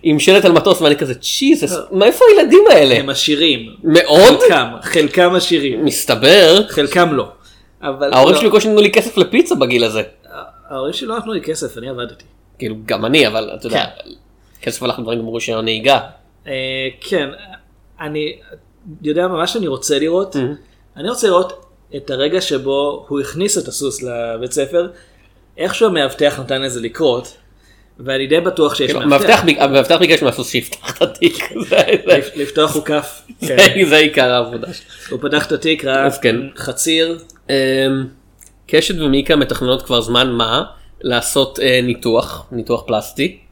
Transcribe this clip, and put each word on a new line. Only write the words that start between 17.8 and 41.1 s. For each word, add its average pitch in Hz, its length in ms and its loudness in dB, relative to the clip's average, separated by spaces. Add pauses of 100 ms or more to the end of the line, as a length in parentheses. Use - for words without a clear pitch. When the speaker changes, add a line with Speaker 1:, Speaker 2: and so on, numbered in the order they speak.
Speaker 2:
אני 151 360 -8 (680)
יודע 165 260 -2
מה, 180 80 -4
מה 170 100 -2
שאני 196 220 -4
רוצה 135 300 -4
לראות, 170 380 -2
Speaker 1:
Mhm. - 20 -2 (580)
Speaker 2:
אני 156 120 -8
רוצה 240 180 -4
לראות 185 380 0 (320)
את 139 140 -12
הרגע 151 300 -2
שבו 139 680 -4
הוא 143 120 -4
הכניס 185 380 -4
את 151 100 -8
הסוס 131 340 -8
לבית 117 500 -8
ספר, 170 360 -2 (680)
איכשהו 190 280 -2
המאבטח 143 540 -2
נתן 131 220 -6
לזה 123 180 -8
לקרות, 123 560 -4 (640)
ואני 135 260 -6
די 156 140 2
בטוח 165 340 -2
שיש 135 180 -2
Speaker 1:
כאילו, - 160 -4
Speaker 2:
מאבטח. 139 160 4 (180)
Speaker 1:
המאבטח 156 180 2
ב-, - 20 6
המאבטח 139 340 2
ביקש 160 260 2
מהסוס 127 280 -4
שיפתח - 460 -8
את - 60 -2
התיק. - 320 0 (200)
<laughs> 220 140 -10
זה, - 80 0 (300)
זה, 175 120 6
Speaker 2:
לפ-, - 180 -8
לפתוח 147 380 -2
הוא 151 100 -4
כף. - 380 -6 (180)
Speaker 1:
זה, - 160 -2 (180)
Speaker 2:
כן. 190 100 4
Speaker 1:
זה 151 120 4
עיקר 147 340 2
העבודה 120 420 -4
שלו. - 120 -18 (340)
Speaker 2:
הוא 143 120 -6
פתח 147 160 -2
את - 60 -4
התיק, 151 320 -2
ראה 135 220 0
Speaker 1:
אז 135 120 -2
כן. 117 180 0 (200)
Speaker 2:
חציר. 160 600 -4 (320)
Speaker 1:
אמ, 135 40 0 (1120)
קשת 156 340 0
ומיקה 139 360 2
מתכננות 127 460 -2
כבר 120 180 -2
זמן 123 300 0
מה 117 340 -2 (380)
לעשות, 127 600 -2